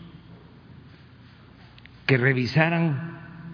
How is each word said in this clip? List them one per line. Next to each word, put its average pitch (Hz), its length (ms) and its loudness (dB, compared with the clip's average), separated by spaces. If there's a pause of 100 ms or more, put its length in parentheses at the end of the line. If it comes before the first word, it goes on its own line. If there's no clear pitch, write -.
(2000)
que 135 100 6
revisaran, 139 1000 0 (380)